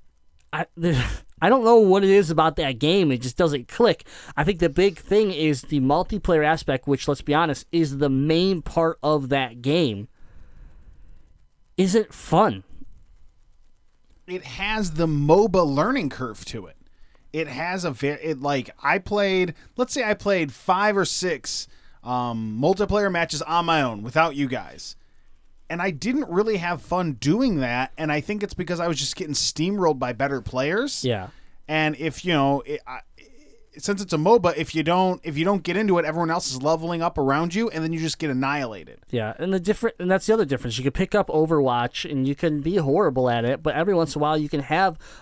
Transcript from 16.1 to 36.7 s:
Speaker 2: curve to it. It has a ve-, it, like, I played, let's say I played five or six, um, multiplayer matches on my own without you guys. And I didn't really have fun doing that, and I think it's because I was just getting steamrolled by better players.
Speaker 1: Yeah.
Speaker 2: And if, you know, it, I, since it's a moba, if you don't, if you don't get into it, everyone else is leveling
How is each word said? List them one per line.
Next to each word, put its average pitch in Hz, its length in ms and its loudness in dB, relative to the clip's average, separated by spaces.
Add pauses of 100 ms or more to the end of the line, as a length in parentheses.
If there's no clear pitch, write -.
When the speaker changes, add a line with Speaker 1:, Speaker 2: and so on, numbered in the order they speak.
Speaker 2:
curve - 360 -10
to 101 200 -10
it. - 100 -20 (560)
It 156 140 -4
has 170 380 -6
a 160 80 -2
ve-, 135 160 -4
it, 147 320 -4
like, 139 300 -2 (120)
I 156 160 2
played, 190 560 0 (220)
let's 247 160 -2
say 269 100 -2
I 214 120 0
played 180 380 0
five 196 440 0
or 190 80 2
six, - 640 -4 (340)
um, 117 580 -4
multiplayer 190 520 0
matches 165 300 -2
on 170 220 0
my 165 180 2
own 110 200 -4
without 151 320 0
you 139 140 -2
guys. 95 480 -10 (720)
And 170 120 -6
I 196 80 -2
didn't 233 400 -4
really 208 260 0
have 175 240 -4
fun 175 320 -2
doing 185 440 0
that, 127 420 -2
and 151 120 -4
I 147 100 0
think 208 220 -6
it's 202 120 -8
because 175 260 -6
I 175 80 -2
was 156 100 -2
just - 180 -6
getting 156 180 -8
steamrolled 170 640 0
by 123 140 -4
better 135 280 -2
players. 160 640 -4
Speaker 1:
Yeah. 104 240 -2 (400)
Speaker 2:
And 156 280 0
if, 156 280 -6
you 180 80 0
know, 139 320 2
it, 147 220 -8
I, 127 140 -14 (760)
since 196 260 -4
it's 180 100 -6
a 165 40 0
moba, 170 400 4
if 160 180 -6
you 160 80 0
don't, 185 420 2
if 156 120 -6
you 160 80 0
don't 196 180 0
get 180 140 -2
into 202 220 4
it, 165 60 0
everyone 160 260 -2
else 170 200 -2
is 131 120 -8
leveling 165 400 0